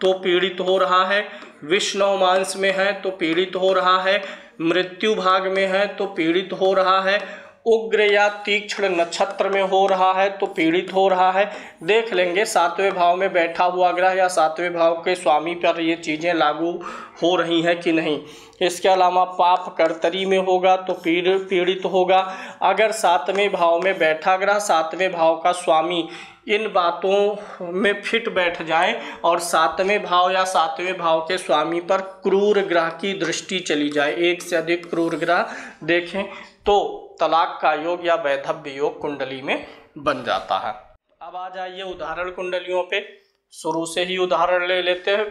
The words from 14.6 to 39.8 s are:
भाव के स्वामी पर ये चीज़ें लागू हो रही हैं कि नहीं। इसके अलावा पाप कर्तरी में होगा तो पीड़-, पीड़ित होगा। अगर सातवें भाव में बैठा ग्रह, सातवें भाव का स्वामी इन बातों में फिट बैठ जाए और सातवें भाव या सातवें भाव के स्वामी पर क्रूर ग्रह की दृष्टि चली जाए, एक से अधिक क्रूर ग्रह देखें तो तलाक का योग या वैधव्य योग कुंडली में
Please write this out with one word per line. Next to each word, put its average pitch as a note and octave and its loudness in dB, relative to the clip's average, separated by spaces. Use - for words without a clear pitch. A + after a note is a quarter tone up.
भाव E3 2
के F3+ 0
स्वामी D#3+ 0
पर E3+ 0
ये E3 0
चीज़ें D#3+ -4
लागू D#3 0
हो F3 4
रही E3 0
हैं E3+ 0
कि F3 0
नहीं। D#3 0
इसके F3+ 2
अलावा F#3 4
पाप F3+ 2
कर्तरी E3+ 0
में F#3+ 2
होगा F#3 2
तो F#3 -6
पीड़-, F3+ 0
पीड़ित F#3+ -2
होगा। F#3 4
अगर G3+ 2
सातवें F#3+ 0
भाव E3+ 2
में F#3 0
बैठा D#3+ 2
ग्रह, G3+ 0
सातवें F3 0
भाव E3 2
का F3+ 2
स्वामी E3 0
इन G#3+ 0
बातों F#3+ 0
में A3 0
फिट A3+ -2
बैठ F3+ -2
जाए F3 0
और F3 2
सातवें F#3 0
भाव F3+ 2
या F#3 2
सातवें F3 -2
भाव E3 2
के F3+ -4
स्वामी E3 0
पर F#3+ 0
क्रूर G3+ 4
ग्रह E3 0
की G3 -6
दृष्टि E3 -4
चली D3+ -2
जाए, D3 0
एक F3 0
से - -4
अधिक E3+ -2
क्रूर E3 -2
ग्रह E3+ 0
देखें F3 -2
तो G3+ 2
तलाक E3 2
का D#3+ 2
योग E3+ -4
या E3+ 4
वैधव्य C#3+ -4
योग D3 -4
कुंडली C3+ -8
में G#3+ -6